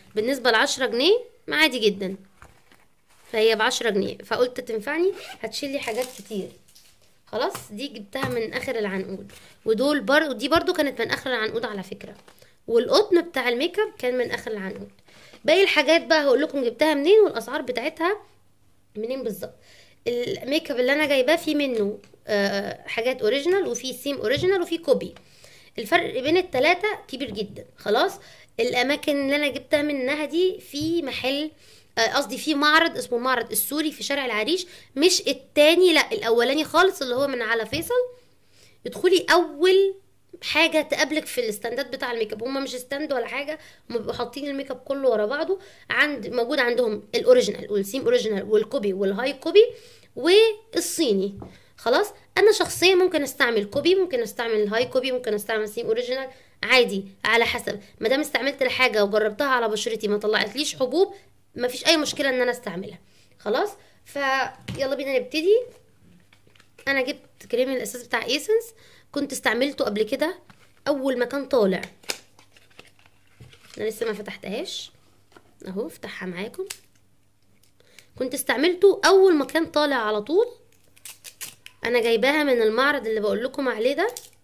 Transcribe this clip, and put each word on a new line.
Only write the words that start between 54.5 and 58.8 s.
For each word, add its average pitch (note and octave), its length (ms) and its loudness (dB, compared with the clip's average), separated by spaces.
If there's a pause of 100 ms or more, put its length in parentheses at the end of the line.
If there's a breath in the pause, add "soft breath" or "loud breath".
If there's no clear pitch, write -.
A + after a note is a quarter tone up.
هاي A#3 160 0
كوبي، B3+ 280 -2
ممكن B3 220 -2
استعمل G#3+ 340 -4
سيم A#3 180 -8
اوريجينال، B3 420 -4 (340 loud breath)
عادي G#3 420 2 (200)
على A3+ 200 4
حسب. G#3+ 360 -6 (200 loud breath)
ما A3 80 0
دام C4+ 120 2
استعملت C#4 420 -4
الحاجه B3 420 2